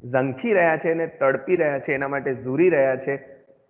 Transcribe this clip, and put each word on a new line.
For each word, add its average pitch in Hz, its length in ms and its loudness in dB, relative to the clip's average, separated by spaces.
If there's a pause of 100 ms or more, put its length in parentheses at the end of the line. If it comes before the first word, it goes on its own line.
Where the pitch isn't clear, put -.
ઝંખી 131 480 -2
રહ્યા 170 240 4
છે, 165 140 -2
એને 165 160 -2
તડપી 156 500 0
રહ્યા 147 220 0
છે, 139 160 -4
એના 139 140 -4
માટે 139 260 -4
ઝૂરી 131 360 0
રહ્યા 135 260 2
છે, 139 280 -6 (460)